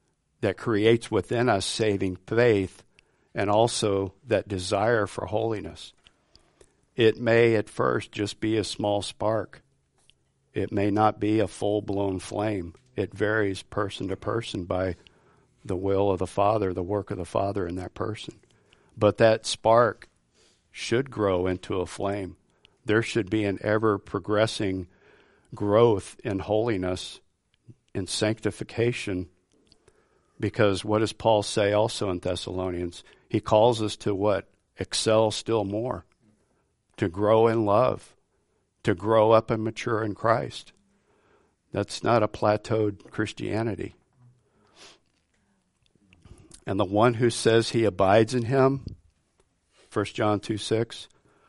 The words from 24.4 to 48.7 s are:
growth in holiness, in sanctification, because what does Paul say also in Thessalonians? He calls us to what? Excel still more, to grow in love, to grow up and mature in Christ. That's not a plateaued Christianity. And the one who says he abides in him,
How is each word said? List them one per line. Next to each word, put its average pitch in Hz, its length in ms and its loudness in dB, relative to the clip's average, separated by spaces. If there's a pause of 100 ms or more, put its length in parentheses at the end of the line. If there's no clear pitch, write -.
growth 104 680 2
in 101 180 -4
holiness, 98 800 -2 (720)
in 98 140 -4
sanctification, 110 1200 -4 (1080)
because 101 460 0
what 107 160 0
does 110 140 -2
Paul 110 300 2
say 101 280 0
also 107 380 0
in 90 100 -4
Thessalonians? 90 880 -6 (240)
He 110 100 0
calls 110 420 4
us 104 160 -4
to 104 160 -4
what? 98 360 0 (280)
Excel 110 540 2
still 113 320 -2
more, 104 400 -6 (920)
to 104 100 0
grow 104 400 4
in 113 160 2
love, 101 540 2 (640)
to 110 100 2
grow 107 380 4
up 113 180 6
and 110 140 -2
mature 113 400 -4
in 107 100 -4
Christ. 117 600 -2 (960)
That's - 320 -6
not 113 180 4
a 107 60 2
plateaued 107 840 -2
Christianity. 107 840 -6 (2750)
And 101 100 -4
the 101 80 2
one 107 280 4
who 117 160 2
says 113 400 2
he 117 160 0
abides 101 480 4
in 123 100 -2
him, 135 400 0 (1080)